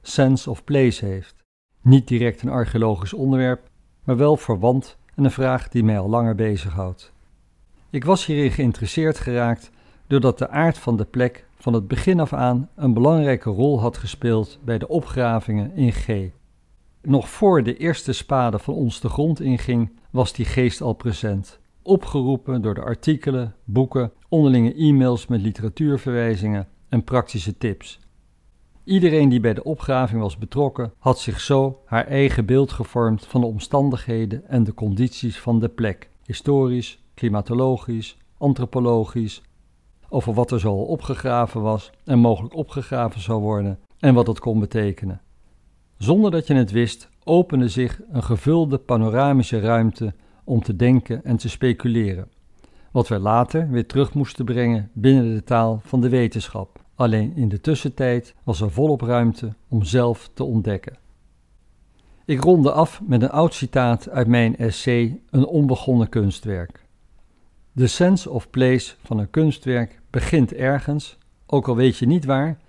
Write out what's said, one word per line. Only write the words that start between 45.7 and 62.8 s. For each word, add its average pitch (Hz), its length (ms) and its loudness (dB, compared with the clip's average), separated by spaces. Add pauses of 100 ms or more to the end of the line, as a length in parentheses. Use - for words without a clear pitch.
Zonder 180 340 2
dat 165 160 -2
je 147 60 2
het 120 180 2
wist, 117 380 -2 (140)
opende 156 460 2
zich - 320 -4 (100)
een 127 120 -2
gevulde 139 540 0
panoramische 120 800 0
ruimte 110 540 0 (300)
om 117 200 0
te 104 120 -4
denken 120 480 2
en 117 140 0
te 113 120 -6
speculeren, 113 800 -2 (640)
wat - 160 0
wij 104 120 -2
later 123 500 0
weer 120 160 -2
terug - 280 -2
moesten 135 320 -4
brengen 117 480 0
binnen 120 400 4
de 107 100 -4
taal 113 400 0
van 127 180 0
de 123 80 2
wetenschap. 113 720 -2 (140)
Alleen 117 400 0
in 120 140 0
de 98 120 -4
tussentijd 131 800 -2
was 98 180 -4
er 104 100 0
volop 139 300 0
ruimte 117 520 0 (140)
om 110 160 0
zelf 120 500 0
te 135 100 -8
ontdekken. 110 540 -4 (1300)
Ik 139 180 -2
ronde 156 280 4
af - 340 0